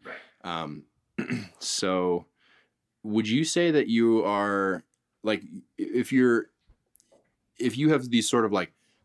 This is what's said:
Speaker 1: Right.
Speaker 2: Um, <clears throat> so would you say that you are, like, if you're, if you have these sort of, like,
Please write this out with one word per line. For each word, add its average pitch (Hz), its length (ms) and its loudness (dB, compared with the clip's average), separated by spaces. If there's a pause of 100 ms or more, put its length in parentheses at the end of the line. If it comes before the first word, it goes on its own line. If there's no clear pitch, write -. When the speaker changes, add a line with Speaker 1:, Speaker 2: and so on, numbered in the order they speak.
Speaker 1:
Right. - 580 -12
Speaker 2:
Um, 76 220 -12 (340)
<clears throat> - 420 -8
so 90 680 -2 (800)
would 107 240 -2
you 139 160 0
say 175 260 0
that 147 180 2
you 113 360 4
are, 101 580 0 (400)
like, 107 220 -2 (340)
if 123 340 -4
you're, 123 340 4 (1120)
if 117 200 -2
you 151 120 4
have 127 200 2
these 117 180 2
sort 120 160 2
of, 104 80 0
like, 90 200 -2 (320)